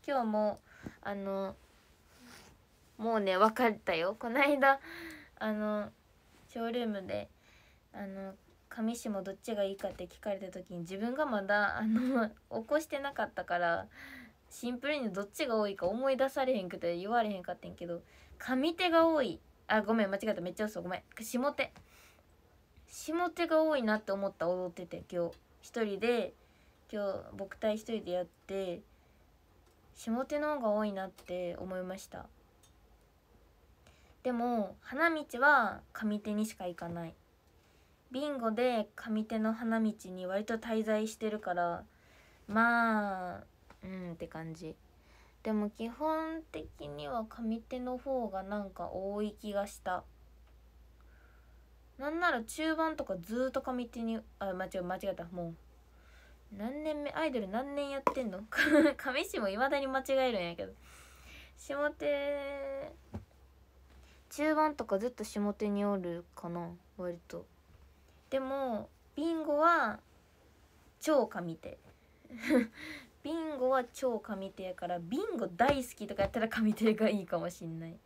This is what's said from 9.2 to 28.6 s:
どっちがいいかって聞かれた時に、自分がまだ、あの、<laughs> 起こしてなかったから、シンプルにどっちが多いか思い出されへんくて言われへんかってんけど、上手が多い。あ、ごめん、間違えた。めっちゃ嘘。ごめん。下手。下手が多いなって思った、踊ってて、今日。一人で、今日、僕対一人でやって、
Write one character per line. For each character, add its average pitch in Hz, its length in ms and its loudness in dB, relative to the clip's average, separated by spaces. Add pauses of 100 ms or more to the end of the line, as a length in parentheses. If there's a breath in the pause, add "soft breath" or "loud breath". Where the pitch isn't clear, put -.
ど 190 100 -6
っ 196 100 -8
ち 233 120 -4
が 202 80 2
い 196 100 0
い 196 40 -6
か 196 120 -6
っ 180 40 -4
て 180 140 -10
聞 - 120 -20
か 214 120 -6
れ 196 80 -2
た 190 120 -8
時 180 220 -12
に、 175 80 -6
自 175 180 -8
分 240 160 -2
が 302 100 2
ま 220 180 0
だ、 202 360 2
あ 220 80 0
の、 233 420 4 (140)
<laughs> - 80 -20
起 226 160 -4
こ 294 140 4
し 311 60 -8
て 285 120 -4
な 277 140 -4
か 233 120 0
っ 220 80 -6
た 180 120 -6
か 175 140 0
ら、 175 300 2 (600 loud breath)
シ - 220 -8
ン 247 80 -4
プ 277 100 -2
ル 302 100 2
に 226 140 -2
ど 196 100 -2
っ 202 60 -6
ち - 180 -2
が 226 100 2
多 208 100 4
い 196 100 -2
か 175 100 -2
思 247 240 2
い 262 60 4
出 269 120 2
さ 269 160 0
れ 262 100 4
へ 202 80 0
ん 180 60 -6
く 180 100 -8
て 175 180 0
言 190 140 -4
わ 233 120 4
れ 214 80 2
へ 196 80 -4
ん 180 40 -10
か 180 100 -8
っ 175 40 -6
て - 120 -14
ん 175 60 -12
け 175 120 -10
ど、 175 160 -6 (360 loud breath)
上 262 360 2
手 359 160 2
が 330 160 8
多 311 160 4
い。 208 180 -2 (260)
あ、 214 160 4
ご 202 100 2
め 226 120 4
ん、 190 60 0
間 196 60 -2
違 196 80 -2
え 214 100 2
た。 185 60 -4
め 180 100 -4
っ 175 40 -10
ち - 80 -4
ゃ 214 40 0
嘘。 190 160 -6
ご 175 60 -6
め 185 100 -4
ん。 - 40 -12 (180)
下 247 320 0
手。 277 200 -2 (1120 loud breath)
下 339 440 -2
手 339 160 0
が 320 160 6
多 311 140 4
い 254 60 2
な 214 140 4
っ 214 60 -2
て 196 100 -4
思 196 160 -2
っ 196 40 -4
た、 165 160 -2
踊 180 220 0
っ - 20 -18
て 175 140 -10
て、 170 240 -10
今 175 180 0
日。 170 80 -10 (260)
一 - 200 -4
人 202 160 -2
で、 220 360 2 (580 soft breath)
今 208 100 -2
日、 196 340 -4
僕 196 200 -8
対 214 180 2
一 220 160 -8
人 220 140 -2
で 175 80 -4
や 180 100 2
っ 175 40 -4
て、 190 560 -6 (1120 soft breath)